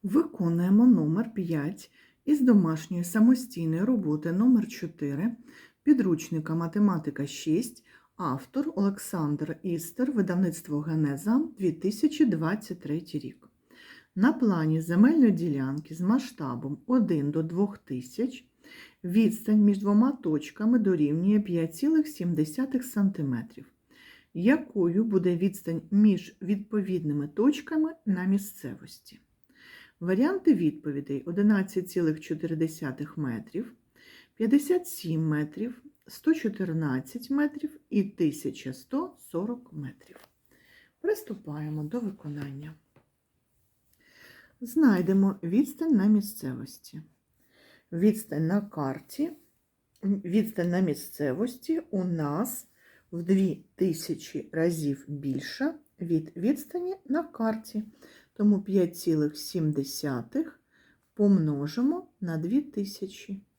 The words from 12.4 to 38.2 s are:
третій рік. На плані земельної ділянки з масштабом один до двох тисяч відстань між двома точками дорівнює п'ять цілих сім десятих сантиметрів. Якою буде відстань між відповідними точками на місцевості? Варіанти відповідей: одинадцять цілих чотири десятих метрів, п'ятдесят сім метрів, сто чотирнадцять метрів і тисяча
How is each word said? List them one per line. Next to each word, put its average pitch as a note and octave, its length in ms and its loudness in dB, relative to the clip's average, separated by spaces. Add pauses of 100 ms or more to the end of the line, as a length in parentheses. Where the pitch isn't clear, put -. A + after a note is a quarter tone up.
третій D3+ 400 -6
рік. - 300 -14 (640)
На A#3+ 180 4
плані D#3+ 480 2
земельної A3 500 6
ділянки D3+ 640 -2
з E3+ 60 -8
масштабом D3 760 -2 (100)
один E3 440 2
до D#3+ 120 0
двох F#3 340 -2
тисяч - 680 -8 (580)
відстань G#3 580 2
між G3+ 180 6
двома G#3 320 4
точками G#3+ 680 0
дорівнює F3+ 600 2
п'ять E3+ 360 -2
цілих D4+ 320 2
сім F3 260 -4
десятих B3 520 -2
сантиметрів. D#3 800 -2 (680)
Якою F#3+ 680 2
буде F3+ 340 2
відстань E3+ 440 -2 (100)
між G3+ 500 4
відповідними F3+ 840 -2
точками D#4 640 0 (140)
на F#3 180 -2
місцевості? - 960 -6 (800)
Варіанти C4 540 2
відповідей: D3 680 -2
одинадцять F#3+ 680 2
цілих D#3 300 0
чотири D#3+ 360 -4
десятих D#3 600 -6
метрів, C#3 560 -6 (600)
п'ятдесят D4 520 2
сім D#3+ 400 -2
метрів, D3+ 540 -4 (260)
сто - 260 0
чотирнадцять E3+ 960 -4
метрів D4 500 -2 (100)
і G3+ 140 2
тисяча D3 720 -4